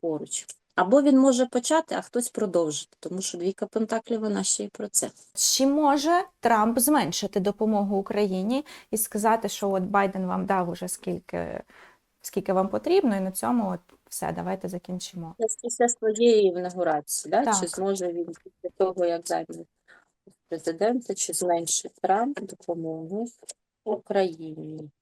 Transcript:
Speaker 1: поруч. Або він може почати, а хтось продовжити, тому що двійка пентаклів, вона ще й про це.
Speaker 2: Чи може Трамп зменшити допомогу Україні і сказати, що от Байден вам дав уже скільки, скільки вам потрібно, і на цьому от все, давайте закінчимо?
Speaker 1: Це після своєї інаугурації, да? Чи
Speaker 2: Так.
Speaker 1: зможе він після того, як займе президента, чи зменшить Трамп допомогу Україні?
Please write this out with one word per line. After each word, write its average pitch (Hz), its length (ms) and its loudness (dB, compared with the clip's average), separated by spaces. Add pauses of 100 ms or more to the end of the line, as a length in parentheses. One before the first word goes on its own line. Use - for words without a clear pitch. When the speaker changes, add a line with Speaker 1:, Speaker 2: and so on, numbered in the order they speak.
Speaker 1:
поруч. - 460 -6 (280)
Або 208 280 6
він 269 160 8
може 262 280 6
почати, 277 480 0
а 190 60 -2
хтось 240 280 -4
продовжити, 170 720 -2
тому 180 220 -8
що - 160 -8
двійка 190 280 -4
пентаклів, 220 540 -2
вона 208 240 -2
ще - 200 -2
й 208 40 -10
про 208 200 -12
це. - 220 -2 (240)
Speaker 2:
Чи - 320 2
може 294 580 4 (160)
Трамп 233 380 4
зменшити 208 640 2
допомогу 202 560 0
Україні 202 680 0 (240)
і 220 60 -4
сказати, 220 520 0
що 196 220 -2
от 190 120 0
Байден 190 440 0
вам 185 200 -2
дав 190 240 0
уже 180 180 -8
скільки, 175 760 -8 (600)
скільки - 300 -4
вам 190 160 2
потрібно, 254 480 2
і 196 40 -2
на 190 120 -4
цьому 226 380 0
от 180 100 -6 (280)
все, - 240 -6
давайте 180 360 -6
закінчимо? 180 680 -10
Speaker 1:
Це 226 80 -2 (160)
після 240 260 0
своєї 220 580 4
інаугурації, 175 840 -2
да? 196 100 4 (140)
Чи 190 60 0
Speaker 2:
Так. 185 80 -4
Speaker 1:
зможе 190 440 -2
він 170 140 -4
після - 500 -12
того, 185 280 0
як 170 240 -2
займе 165 360 -6 (840)
президента, 196 680 -2
чи - 180 -4
зменшить 170 600 0 (100)
Трамп 226 380 2
допомогу 170 880 -6 (560)
Україні? 160 1080 -4 (120)